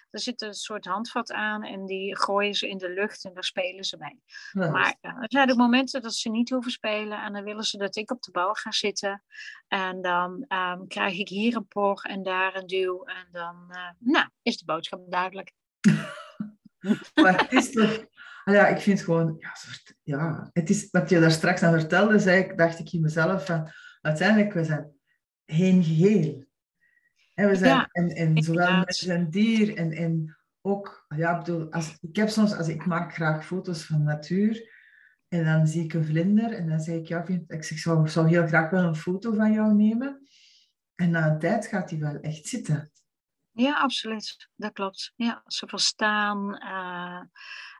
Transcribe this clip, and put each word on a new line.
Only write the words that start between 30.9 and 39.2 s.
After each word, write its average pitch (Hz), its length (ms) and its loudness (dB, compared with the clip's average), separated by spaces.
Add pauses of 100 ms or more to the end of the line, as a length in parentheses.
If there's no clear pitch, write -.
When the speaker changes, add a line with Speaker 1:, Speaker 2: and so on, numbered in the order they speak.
Speaker 2:
ja, 170 220 0
ik 160 60 -12
bedoel, 160 280 -6
als, 165 280 -6
ik - 160 -12
heb 214 120 2
soms, 214 280 2
als 156 120 -2
ik 156 180 -4
maak 165 280 -4
graag 156 320 -2
foto's 180 380 -6
van 151 180 0
natuur 180 680 -2 (580)
en 170 160 -2
dan 160 220 4
zie 160 180 -2
ik - 80 -10
een 160 120 0
vlinder 202 480 2
en 170 160 -6
dan 160 120 -2
zeg 165 160 -6
ik, 160 120 -8
"Ja, 170 160 -4
vind, 180 280 -6
ik 160 120 -8
zeg, 156 140 -10
zou, 160 300 2
zou 160 200 2
heel 170 180 4
graag 160 240 2
wel 185 140 2
een 165 120 0
foto 196 380 -4